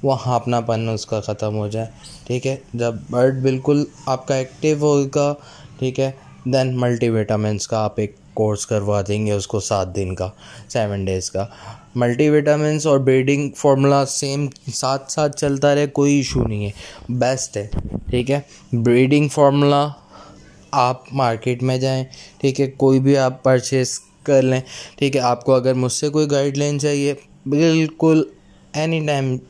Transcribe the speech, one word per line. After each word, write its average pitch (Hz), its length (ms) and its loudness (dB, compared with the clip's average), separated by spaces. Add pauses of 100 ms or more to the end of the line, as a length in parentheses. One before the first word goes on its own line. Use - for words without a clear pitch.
वो 139 100 2
हाँपनापन 117 760 -2
उसका 110 320 -4
ख़त्म 107 320 -6
हो 104 160 -4
जाए, 110 200 -6 (380)
ठीक 123 180 -4
है। 135 160 -4 (140)
जब 117 360 -4
बर्ड 131 320 2
बिल्कुल 135 420 0 (220)
आपका 135 300 -2
active 147 480 -2
होगा, 143 460 2 (480)
ठीक 131 200 -4
है, 135 160 -2 (320)
then 131 260 2
multivitamins 113 920 0
का 110 140 -2
आप 107 200 -2
एक 104 160 -4 (200)
course 107 300 -2
करवा 104 360 0
देंगे 104 300 -2
उसको 101 280 -2
सात 95 280 -2
दिन 92 280 -6
का, 92 120 -4 (420)
seven 104 360 -2
days 95 240 -4
का। 98 180 -4 (500)
Multivitamins 147 920 2
और 139 120 4
breeding 135 540 2
formula 139 520 4
same 139 420 -4 (220)
साथ 135 420 -4
साथ 151 200 0
चलता 143 420 0
रहे, 147 160 2
कोई 143 300 2
issue 131 240 -2
नहीं 107 220 -4
है, 101 80 -8 (400)
Best 123 440 -2
है, 104 120 -8 (400)
ठीक 123 200 -2
है। 143 160 0 (300)
Breeding 131 540 4
formula 143 520 4 (960)
आप 127 280 0 (100)
market 123 500 0
में 127 160 0
जाएं, 131 260 -2 (360)
ठीक 139 180 0
है, 139 80 2
कोई 135 320 4
भी 139 180 4
आप 131 280 0
purchase 131 520 0 (280)
कर 139 180 4
लें, 131 180 0 (380)
ठीक 139 160 0
है। 131 80 2
आपको 123 280 0
अगर 131 240 2
मुझसे 127 340 -2
कोई 151 180 0
guideline 143 520 -2
चाहिए, 143 380 -2 (300)
बिल्कुल 160 800 2 (500)
एनी 160 320 -2
टाइम 135 320 -2 (100)